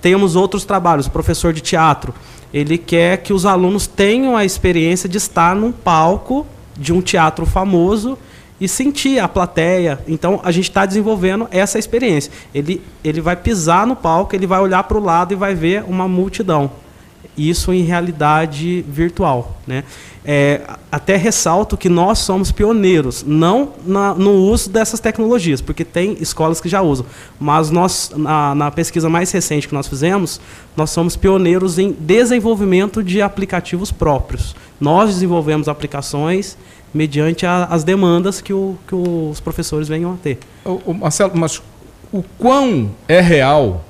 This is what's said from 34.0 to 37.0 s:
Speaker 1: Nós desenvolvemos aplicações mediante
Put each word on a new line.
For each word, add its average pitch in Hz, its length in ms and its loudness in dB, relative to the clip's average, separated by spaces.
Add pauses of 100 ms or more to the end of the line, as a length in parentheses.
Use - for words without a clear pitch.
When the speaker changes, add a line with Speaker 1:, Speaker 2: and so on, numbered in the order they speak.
Speaker 1:
Nós 175 340 2
desenvolvemos 160 540 0
aplicações 147 880 -4 (380)
mediante 156 520 0